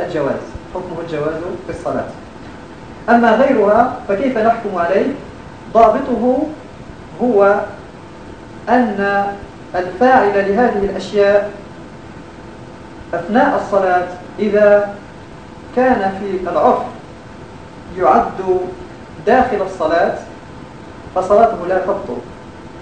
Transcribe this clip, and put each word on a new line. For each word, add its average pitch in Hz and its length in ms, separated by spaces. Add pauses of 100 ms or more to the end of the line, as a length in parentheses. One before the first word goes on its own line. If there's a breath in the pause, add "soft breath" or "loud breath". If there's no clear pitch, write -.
الجواز، - 380 (300)
حكمه 175 320
الجواز 151 280 (320)
في 175 40
الصلاة. 143 340 (1040)
أما 233 280
غيرها 226 560 (160)
فكيف 240 300
نحكم 214 380
عليه؟ 185 300 (680)
ضابطه 233 680 (800)
هو 202 380 (1080)
أن 202 560 (500)
الفاعل 202 540 (200)
لهذه 208 360
الأشياء 202 680 (1600)
أثناء 196 420
الصلاة 185 500 (320)
إذا 202 560 (840)
كان 220 440
في 180 300
العرف 160 320 (1160)
يعد 185 600 (680)
داخل 214 360
الصلاة 170 520 (1000)
فصلاته 190 540
لا 185 100
تبطل، 185 400 (640)